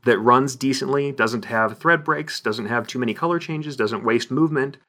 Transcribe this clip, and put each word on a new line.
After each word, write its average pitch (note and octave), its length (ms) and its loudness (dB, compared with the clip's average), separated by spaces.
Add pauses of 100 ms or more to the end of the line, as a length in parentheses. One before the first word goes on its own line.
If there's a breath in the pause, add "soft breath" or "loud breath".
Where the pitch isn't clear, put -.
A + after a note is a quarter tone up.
that A#2+ 120 6
runs B2 380 4
decently, C3+ 560 -2
doesn't A2+ 340 -2
have A2 320 0
thread E3 260 2
breaks, D#3 360 -4
doesn't G#2+ 260 -4
have A#2 220 -2
too - 100 -8
many A2+ 160 -2
color E3+ 240 -2
changes, D3+ 400 -8
doesn't A2 260 -2
waste A#2 280 2
movement, C#3 460 0 (120)